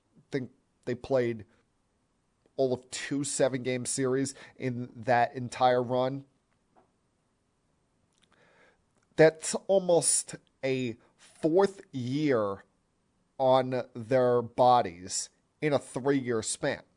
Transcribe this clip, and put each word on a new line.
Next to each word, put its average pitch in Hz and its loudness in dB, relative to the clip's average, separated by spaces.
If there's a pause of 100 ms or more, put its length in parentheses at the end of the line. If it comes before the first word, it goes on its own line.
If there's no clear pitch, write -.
(160)
I - -20
think 127 -6 (340)
they 123 -4
played 120 -2 (1120)
all 131 0
of 123 -6
two 143 -6
seven-game 127 -2
series 135 -2 (220)
in 123 -6
that 120 0
entire 127 0
run. 127 -4 (3000)
That's 160 4 (120)
almost 180 2 (280)
a 131 -4 (200)
fourth 190 0 (100)
year 123 -2 (720)
on 131 2 (120)
their 123 2
bodies 113 2 (300)
in 147 0
a 139 2
three-year 123 -2
span. 117 -6 (140)